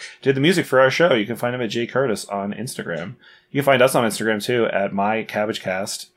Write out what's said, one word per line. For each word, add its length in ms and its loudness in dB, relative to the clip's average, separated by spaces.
did 120 4
the 60 -2
music 260 2
for 140 4
our 100 6
show. 240 4
You 120 0
can 100 -6
find 180 -4
him 80 -4
at 80 -4
Jake 220 -4
Curtis 340 0
on 260 -6
Instagram. 640 -8
You 120 -2
can 40 -2
find 160 6
us 120 4
on 100 2
Instagram, 380 -2
too, 240 0
at 260 -2
My 300 -2
Cabbage 400 -4
Cast, 540 -8